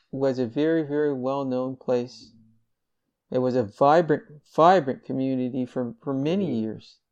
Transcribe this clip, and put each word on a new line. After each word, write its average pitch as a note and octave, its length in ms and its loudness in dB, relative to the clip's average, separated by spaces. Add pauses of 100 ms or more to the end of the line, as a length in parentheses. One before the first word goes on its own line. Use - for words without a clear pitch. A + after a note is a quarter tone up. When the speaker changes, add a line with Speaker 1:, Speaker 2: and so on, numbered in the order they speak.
(100)
Speaker 1:
was C3+ 300 0
a B2+ 60 0
very, D3+ 360 0
very D3 320 -2
well-known C3 640 -4
place. B2 560 -4 (1000)
It C3 80 -2
was B2+ 160 0
a B2+ 80 2
vibrant, D3+ 640 2 (320)
vibrant D#3 480 4
community C3 640 -4
for, A#2+ 360 -6
for C#3+ 120 -6
many E3 320 -2
Speaker 2:
Mm-hmm. C3+ 80 -4 (100)
Speaker 1:
years. - 320 -10 (160)